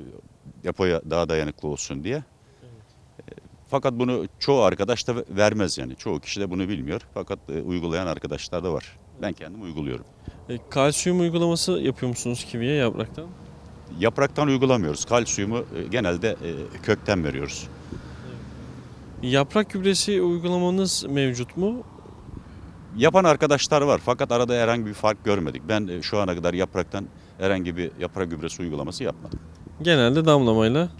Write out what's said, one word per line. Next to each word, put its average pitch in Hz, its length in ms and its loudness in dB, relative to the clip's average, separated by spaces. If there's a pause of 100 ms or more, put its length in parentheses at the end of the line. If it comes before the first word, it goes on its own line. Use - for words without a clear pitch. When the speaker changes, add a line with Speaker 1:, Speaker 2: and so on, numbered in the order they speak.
(640)
Speaker 1:
depoya 87 360 2 (100)
daha 82 180 2
dayanıklı 78 400 -2
olsun 71 360 -6
diye. 139 200 -6 (380)
Speaker 2:
Evet. - 680 -20
Speaker 1:
E, - 40 -18 (340)
fakat 139 240 0
bunu 120 340 0 (120)
çoğu 139 240 4
arkadaş 98 460 2
da 120 80 0
ve-, 120 140 -6
vermez 101 480 2
yani, 65 180 -8
çoğu 80 240 -4
kişi - 200 -8
de 98 100 -4
bunu 92 180 -2
bilmiyor 98 320 -4 (140)
fakat, 95 240 -6 (120)
e, 78 120 -4
uygulayan 87 440 -2
arkadaşlar 80 580 -6
da 90 80 -2
var. - 240 -8 (260)
Ben 101 100 -4
kendim 92 300 -14
uyguluyorum. 73 420 -8 (440)
Speaker 2:
E, 123 100 -8 (120)
kalsiyum 151 500 2
uygulaması 170 520 0
yapıyor 131 380 -2
musunuz 120 400 -6
kiviye 120 240 -2
yapraktan? 127 520 -2 (720)
Speaker 1:
Yapraktan 139 500 2
uygulamıyoruz. 123 560 4
Kalsiyumu, 113 540 0
e, - 320 -8
genelde, 95 400 2
e, 82 520 -8
kökten 101 420 2
veriyoruz. 71 440 -6 (1500)
Speaker 2:
Evet. 127 100 0
Yaprak 143 380 2
gübresi 190 520 2
uygulamanız 180 840 0
mevcut 131 480 0
mu? 220 260 -2 (1120)
Speaker 1:
Yapan 160 280 6
arkadaşlar 143 580 6
var 127 220 4
fakat 123 280 0
arada 120 220 2
herhangi 117 320 2
bir 104 80 -6
fark 107 300 0
görmedik. 78 440 0
Ben, 107 180 0
e, 87 160 -6
şu - 160 -2
ana 92 160 0
kadar 85 200 0
yapraktan 92 520 -2 (320)
herhangi 90 380 0
bir 87 140 -4 (100)
yaprak 90 300 -4
gübresi 82 320 -8
uygulaması 76 420 -6
yapmadım. - 360 -8 (420)
Speaker 2:
Genelde 156 420 4
damlamayla? 131 640 6 (120)